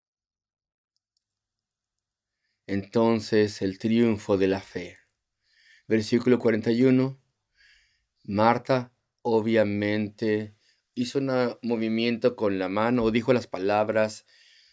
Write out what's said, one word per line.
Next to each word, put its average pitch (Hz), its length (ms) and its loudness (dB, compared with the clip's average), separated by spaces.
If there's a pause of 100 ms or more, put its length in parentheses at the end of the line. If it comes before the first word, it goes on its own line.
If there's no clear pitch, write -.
(2750)
Entonces, 104 920 0
el 95 180 -4
triunfo 110 580 2
de 95 100 2
la 95 140 0
fe. 90 380 -14 (920)
Versículo 117 500 2
cuarenta 117 340 0
y 120 120 2
uno. 131 360 2 (1040)
Marta, 120 680 0 (300)
obviamente, 107 1300 -2 (400)
hizo 123 240 -4
un 135 120 -4 (320)
movimiento 113 760 0
con 101 220 -2
la 92 100 -4
mano 113 360 0
o 113 60 2
dijo 117 220 0
las 117 140 0
palabras 107 800 -2 (460)